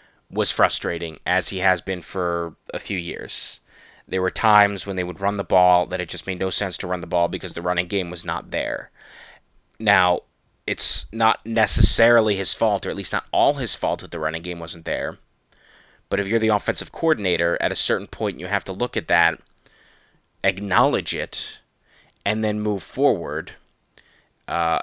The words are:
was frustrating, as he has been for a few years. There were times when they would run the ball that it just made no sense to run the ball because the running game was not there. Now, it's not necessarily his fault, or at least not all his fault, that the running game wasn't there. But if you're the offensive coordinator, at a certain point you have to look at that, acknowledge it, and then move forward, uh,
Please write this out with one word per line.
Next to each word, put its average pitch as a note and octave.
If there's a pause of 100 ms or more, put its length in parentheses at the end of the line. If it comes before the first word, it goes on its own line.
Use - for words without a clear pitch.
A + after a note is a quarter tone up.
(300)
was G2+
frustrating, E2+
as F2+
he F#2+
has F#2
been F#2
for F2 (180)
a F2
few -
years. - (480)
There F#2
were F#2
times G#2
when G2
they F2+
would F2
run G2+
the G2
ball F2+
that F2+
it F2
just -
made F#2
no F#2+
sense F#2
to F#2+
run F2+
the F2
ball F2
because F2
the -
running F2
game F#2
was F2
not E2
there. A1+ (880)
Now, F#2+ (460)
it's -
not A2+
necessarily A2+
his F#2+
fault, G#2
or F#2+
at E2
least G2
not G#2
all A#2+
his C#3
fault, E2+
that F2+
the E2
running D#2+
game E2+
wasn't E2
there. D2+ (920)
But G2
if G2
you're A2
the A2
offensive -
coordinator, F2+
at F2+
a F#2
certain G2+
point G2+
you F2
have F#2+
to F#2+
look A2+
at F2
that, E2+ (1040)
acknowledge G2
it, - (680)
and A2
then G#2+
move G#2
forward, F2 (920)
uh, E2